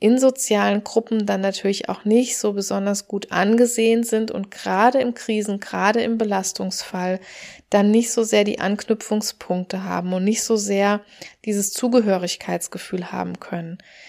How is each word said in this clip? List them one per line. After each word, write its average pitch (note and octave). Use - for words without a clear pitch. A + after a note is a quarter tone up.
in A#3
sozialen G#3
Gruppen A3
dann G3
natürlich G3
auch -
nicht A#3
so G#3
besonders G3+
gut -
angesehen A3+
sind A3
und G3
gerade G#3+
im B3
Krisen-, G#3
gerade G3+
im A3+
Belastungsfall F#3+
dann G3+
nicht A#3
so A3+
sehr G#3
die G#3
Anknüpfungspunkte G3
haben F3+
und F#3
nicht A3
so A3+
sehr G3+
dieses G3+
Zugehörigkeitsgefühl F#3
haben F3+
können. E3+